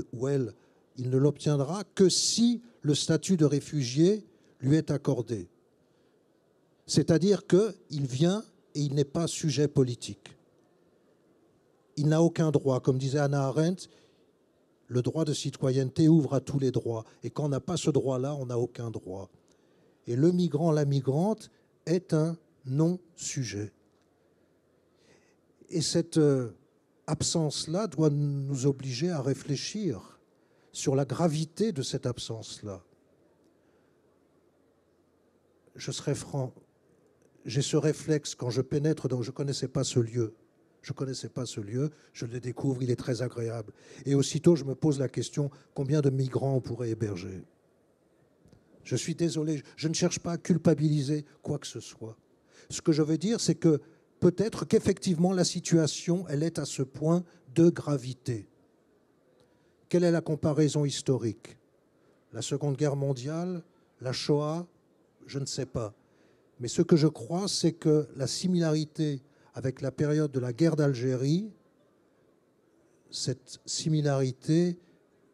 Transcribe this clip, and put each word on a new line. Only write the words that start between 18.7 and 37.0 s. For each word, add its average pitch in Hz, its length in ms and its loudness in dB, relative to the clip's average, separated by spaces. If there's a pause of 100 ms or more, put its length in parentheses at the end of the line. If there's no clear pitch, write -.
droit. 95 400 -12 (760)
Et 117 80 -2
le 147 160 4
migrant, 170 400 2
la 151 140 2
migrante 143 640 0 (360)
est 180 260 -2
un 160 240 0 (300)
non-sujet. 131 1080 -4 (2000)
Et 165 100 -2
cette, 165 380 -2
euh, 135 320 4 (560)
absence-là 160 800 -2
doit 156 240 2
nous 139 560 -2
obliger 135 440 -2
à 151 120 -4
réfléchir 135 960 -6 (520)
sur - 220 -2
la 139 100 2
gravité 156 680 -2
de 135 100 -4
cette 131 240 -6
absence-là. 107 760 -10 (3000)
Je 135 140 -12
serai - 240 -6
franc, 131 380 -6 (920)